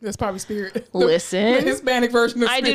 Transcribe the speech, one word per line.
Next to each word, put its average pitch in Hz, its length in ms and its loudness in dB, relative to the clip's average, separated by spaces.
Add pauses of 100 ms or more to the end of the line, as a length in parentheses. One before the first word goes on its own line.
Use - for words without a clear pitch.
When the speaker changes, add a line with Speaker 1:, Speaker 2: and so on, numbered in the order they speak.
Speaker 1:
That's 208 160 -8
probably 196 220 -4
Spirit. 208 500 -8
<laughs> - 40 -20
The, 190 40 -4
Speaker 2:
"Listen." 180 580 2
Speaker 1:
the 269 60 2
Hispanic 254 500 0
version 233 300 2
of 233 80 2
Speaker 2:
I 254 120 0
did 247 140 2